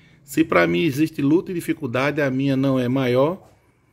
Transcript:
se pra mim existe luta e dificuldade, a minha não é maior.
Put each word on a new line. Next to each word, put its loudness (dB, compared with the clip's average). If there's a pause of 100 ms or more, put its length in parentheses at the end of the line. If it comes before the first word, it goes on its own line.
(220)
se 0
pra 2
mim 0
existe -2
luta 2
e -6
dificuldade, -4
a 0
minha 0
não 0
é -2
maior. 0 (440)